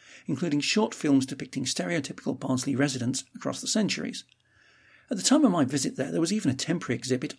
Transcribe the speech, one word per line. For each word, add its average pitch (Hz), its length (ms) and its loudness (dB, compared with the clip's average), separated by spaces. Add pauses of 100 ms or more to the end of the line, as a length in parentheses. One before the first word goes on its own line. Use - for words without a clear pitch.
(260)
including 147 340 0
short 214 340 0
films 135 320 4
depicting - 380 -6
stereotypical 170 760 -4
Barnsley 127 380 0
residents 131 480 0 (100)
across - 260 -6
the - 60 -10
centuries. - 580 -2 (840)
At 240 60 -2
the 185 60 -4
time 302 220 6
of 208 80 6
my 160 120 2
visit 143 320 0
there, 131 160 -2
there 165 80 0
was 170 120 0
even 208 180 2
a 123 40 2
temporary 143 440 -2
exhibit 127 400 -2